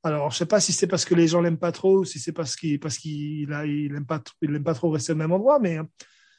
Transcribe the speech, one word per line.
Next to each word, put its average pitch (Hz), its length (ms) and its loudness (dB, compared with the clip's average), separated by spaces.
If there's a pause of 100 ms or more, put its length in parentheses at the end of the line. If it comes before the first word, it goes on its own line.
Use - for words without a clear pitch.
Alors, 147 280 -2
je - 60 -6
sais 175 80 -2
pas 208 140 4
si - 120 0
c'est 185 160 0
parce 175 180 0
que 175 100 2
les 170 120 6
gens 170 140 4
l'aiment 170 160 2
pas 170 160 -2
trop 196 260 4
ou 185 60 0
si - 140 -10
c'est 160 120 -8
parce 156 240 -6
qu'il, 147 240 -2
parce 147 180 -6
qu'il 151 560 -6
a, 147 120 -4
il 147 280 -2
aime 147 120 -6
pas 156 140 -2
tr-, - 220 -20
il 147 140 0
aime 147 80 -2
pas 165 100 2
trop 165 160 0
rester 156 220 0
au 156 40 2
même 160 180 0
endroit, 254 260 4
mais, 170 200 0 (600)